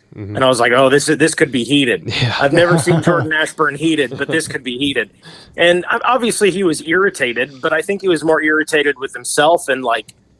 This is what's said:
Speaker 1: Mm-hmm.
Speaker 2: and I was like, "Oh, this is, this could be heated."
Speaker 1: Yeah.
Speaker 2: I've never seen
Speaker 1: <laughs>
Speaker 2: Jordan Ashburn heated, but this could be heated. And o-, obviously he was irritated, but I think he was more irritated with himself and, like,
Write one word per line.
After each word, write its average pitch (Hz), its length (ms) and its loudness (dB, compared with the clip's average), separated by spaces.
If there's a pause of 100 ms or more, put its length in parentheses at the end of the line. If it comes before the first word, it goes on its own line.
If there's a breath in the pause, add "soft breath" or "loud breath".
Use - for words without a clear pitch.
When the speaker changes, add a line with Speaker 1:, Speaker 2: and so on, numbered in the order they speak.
(160)
Speaker 1:
Mm-hmm. 104 200 -10
Speaker 2:
and 131 100 2
I - 20 4
was 127 120 4
like, 120 120 2
"Oh, 131 180 4
this 143 200 2
is, 156 80 2
this 156 160 2
could 139 180 0
be 120 120 -2
heated." 120 420 0
Speaker 1:
Yeah. 113 340 -2
Speaker 2:
I've 139 140 2
never 170 240 4
seen 165 240 2
Speaker 1:
<laughs> - 20 -4
Speaker 2:
Jordan 165 300 0
Ashburn 156 420 -2
heated, 143 400 -2
but 135 120 -6
this 160 200 -2
could 139 160 -10
be 120 140 -8
heated. 131 320 -4 (480 loud breath)
And 175 340 2
o-, 233 140 -2
obviously 226 460 0
he 196 120 -2
was 156 200 -2
irritated, 143 800 -2
but 156 120 -2
I 160 80 0
think 196 220 -6
he 190 40 -4
was 160 160 0
more 156 160 2
irritated 151 600 0
with 135 140 -10
himself 151 560 0
and, 131 140 -2
like, 117 300 -4 (260)